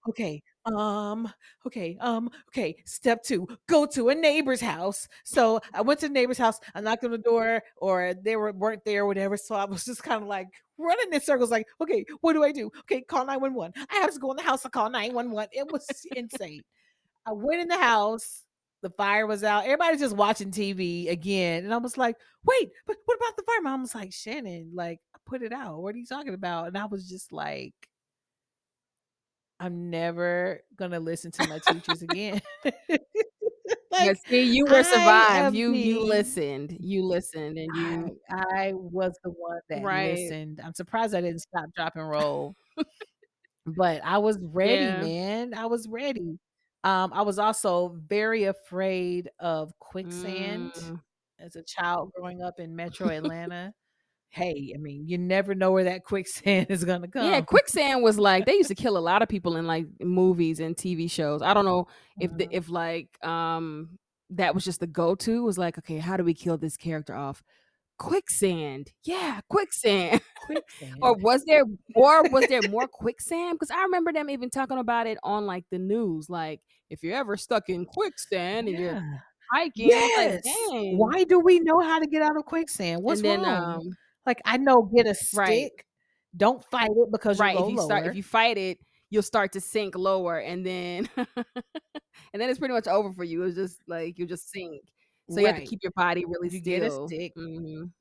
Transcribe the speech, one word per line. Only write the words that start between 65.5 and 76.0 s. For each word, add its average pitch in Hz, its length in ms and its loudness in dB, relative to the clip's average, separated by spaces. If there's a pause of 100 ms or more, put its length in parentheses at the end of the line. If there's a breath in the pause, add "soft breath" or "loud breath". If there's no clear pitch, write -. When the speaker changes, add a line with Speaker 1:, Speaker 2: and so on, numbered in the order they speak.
Speaker 2:
like, 175 200 -2
"Okay, 160 220 -8
how 175 180 -4
do 180 60 2
we 170 100 4
kill 165 240 -2
this 147 200 -4
character 156 360 -8
off?" 139 280 -8 (580)
Quicksand. 160 920 -2 (120)
Yeah, 320 440 -6
quicksand. 208 800 2
<laughs> - 120 -20
Speaker 1:
Quicksand. 254 600 -8
Speaker 2:
Or 247 140 6
was 233 300 4
there, 302 180 8 (300)
or 294 340 10
was 262 200 6
there 247 160 2
Speaker 1:
<laughs> - 0 -
Speaker 2:
more 214 240 0
quicksand? 339 720 -4
'Cause 302 120 -6
I 359 120 0
remember 349 300 2
them 302 160 -2
even 254 220 -6
talking 262 280 -2
about 233 280 0
it 214 160 -4
on, 208 240 -2
like, 180 240 -6
the 185 80 -4
news. 185 500 -2